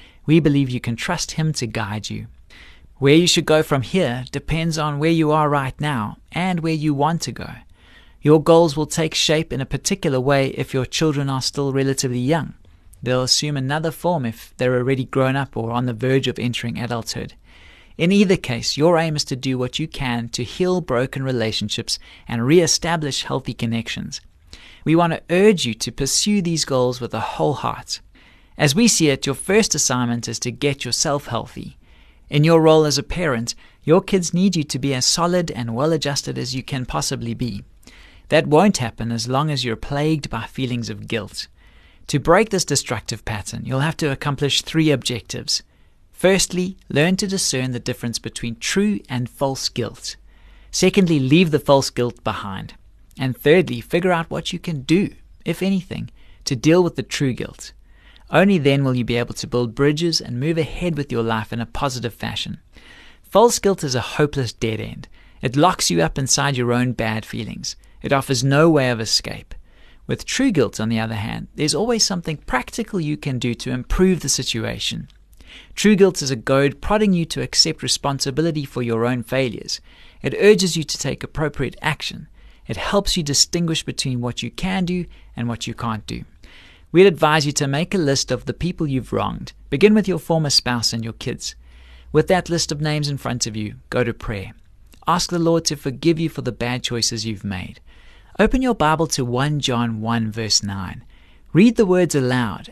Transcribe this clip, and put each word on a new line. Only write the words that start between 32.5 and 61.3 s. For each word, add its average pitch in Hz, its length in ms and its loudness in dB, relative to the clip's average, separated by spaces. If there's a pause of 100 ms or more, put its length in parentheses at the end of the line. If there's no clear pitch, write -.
role 156 260 6
as 139 120 0
a 143 60 -2
parent, 131 500 -4 (300)
your 170 180 6
kids 185 320 0
need 180 220 2
you 156 80 0
to 139 160 -6
be 135 160 -2
as 123 100 -2
solid 175 460 0
and 117 240 -6
well-adjusted 139 640 -2
as 127 160 -6
you 131 80 -6
can 127 240 -6
possibly 120 480 -4
be. 107 280 -6 (640)
That 151 180 4
won't 170 300 6
happen 113 340 -6
as 117 160 -6
long 143 240 0
as 131 120 -4
you're 117 120 -4
plagued 147 560 -2
by 110 160 -6
feelings 120 420 -6
of 104 180 -12
guilt. 107 400 -8 (600)
To 147 100 0
break 175 320 4
this 185 160 0
destructive - 580 -4
pattern, - 420 -6
you'll 131 160 -2
have 160 160 -2
to 156 120 -2
accomplish 135 540 -2
three 156 260 2
objectives. - 720 -4 (500)
Firstly, 180 640 0 (140)
learn 170 280 2
to 208 100 -2
discern 135 420 -2
the 120 100 -6
difference 120 380 -6
between 117 380 -8
true 202 520 -2
and 123 220 -4
false 135 400 -4
guilt. - 460 -8 (560)
Secondly, 185 480 4
leave 151 320 6
the 143 80 2
false 139 320 4
guilt 120 320 -4
behind. 104 500 -8 (420)
And 131 220 -4
thirdly, 143 420 4
figure 175 320 0
out 165 200 -2
what 165 200 -8
you 180 60 -6
can 160 240 -8
do, 165 320 2 (320)
if 165 160 -4
anything, 185 480 -2 (360)
to 143 100 -2
deal 160 260 6
with 170 140 0
the 120 80 -4
true 131 300 -2
guilt. - 400 -12 (580)
Only 190 260 6
then 139 260 4
will 131 120 2
you 123 100 0
be 117 120 -2
able 120 180 -4
to - 100 -10
build 120 300 -2
bridges 151 440 0
and 120 200 -8
move 160 180 -2
ahead 165 400 -4
with 139 140 -6
your 117 100 -2
life 113 320 -4